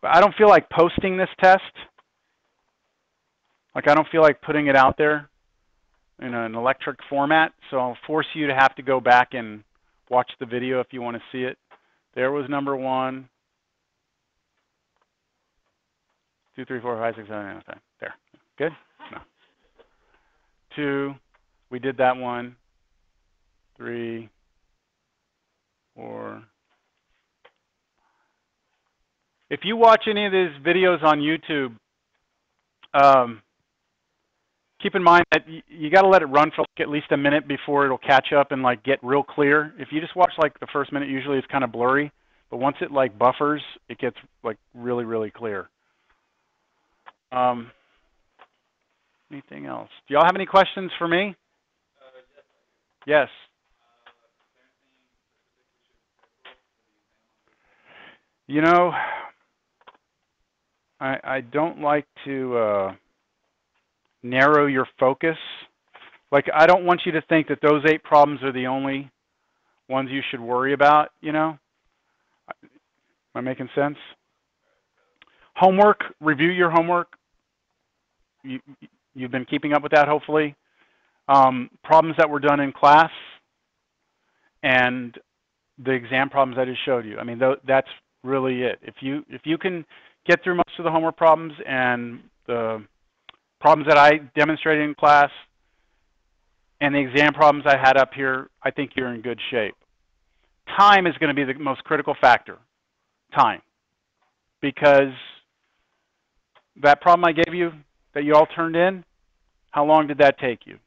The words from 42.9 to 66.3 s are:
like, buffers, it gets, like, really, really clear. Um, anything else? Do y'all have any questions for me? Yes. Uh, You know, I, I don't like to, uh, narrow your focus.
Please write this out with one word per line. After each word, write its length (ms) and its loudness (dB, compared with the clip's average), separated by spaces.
like, 280 -2
buffers, 420 0
it 80 -16
gets, 180 -8
like, 160 -10
really, 300 -8
really 280 -6
clear. 360 -12
Um, 380 -2
anything 340 -20
else? 240 -14
Do 60 -8
y'all 120 6
have 100 2
any 100 -6
questions 520 0
for 120 -6
me? 260 -2
Yes. 240 0
Uh, - -20
You 140 -2
know, 320 2
I, 240 -6
I 180 -8
don't 400 -6
like 240 -2
to, 320 -6
uh, 380 -2
narrow 440 2
your 200 -2
focus. 380 0